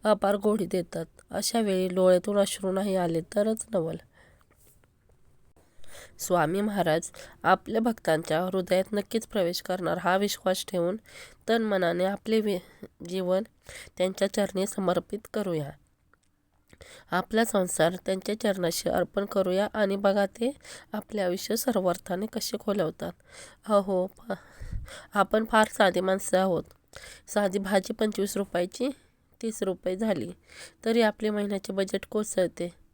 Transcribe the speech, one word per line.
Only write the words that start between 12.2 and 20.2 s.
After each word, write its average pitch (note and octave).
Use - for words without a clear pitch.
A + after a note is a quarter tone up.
वि-, -
जीवन F#3
त्यांच्या F#3+
चरणी G3
समर्पित F#3+
करूया. E3
आपला A3
संसार F#3
त्यांच्या F#3+
चरणाशी F3+
अर्पण F#3+
करूया F#3+
आणि G3
बघा G3+